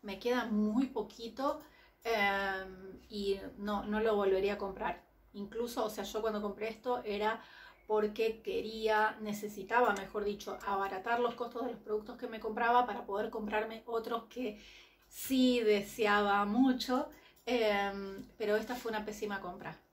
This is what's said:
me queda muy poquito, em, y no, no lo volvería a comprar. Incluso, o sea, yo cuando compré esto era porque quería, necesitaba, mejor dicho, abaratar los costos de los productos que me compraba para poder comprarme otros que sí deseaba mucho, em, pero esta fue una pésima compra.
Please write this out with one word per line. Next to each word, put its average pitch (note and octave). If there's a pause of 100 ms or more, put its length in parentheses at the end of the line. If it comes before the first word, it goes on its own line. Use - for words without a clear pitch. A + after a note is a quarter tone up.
me G3
queda A#3+
muy G#3+
poquito, C4 (420)
em, G3 (100)
y G3 (180)
no, G3+
no G#3
lo A3
volvería G3
a G3+
comprar. G3 (300)
Incluso, A3
o G#3
sea, G#3
yo G#3+
cuando G#3+
compré G#3
esto B3
era G#3+ (460)
porque G#3+
quería, G#3+
necesitaba, G#3
mejor F#3+
dicho, G3+
abaratar G3
los A#3+
costos A#3+
de A#3
los G#3+
productos G#3+
que B3
me A3
compraba A#3+
para G3+
poder G#3+
comprarme A3
otros A#3
que A#3+ (480)
sí B3+
deseaba G#3
mucho, B3+ (360)
em, G3+ (120)
pero G#3
esta G#3+
fue A3+
una G#3
pésima G#3
compra. F3 (120)